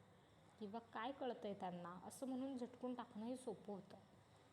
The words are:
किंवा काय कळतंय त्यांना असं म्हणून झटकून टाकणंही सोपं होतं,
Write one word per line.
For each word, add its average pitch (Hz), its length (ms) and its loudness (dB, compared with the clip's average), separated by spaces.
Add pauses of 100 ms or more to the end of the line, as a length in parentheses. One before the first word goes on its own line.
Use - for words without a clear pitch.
(580)
किंवा 214 200 0
काय 233 340 2
कळतंय 240 420 2
त्यांना 180 500 0
असं 220 220 -2
म्हणून 262 320 4
झटकून 247 360 2
टाकणंही 240 420 0
सोपं 208 380 -2
होतं, - 220 -6 (560)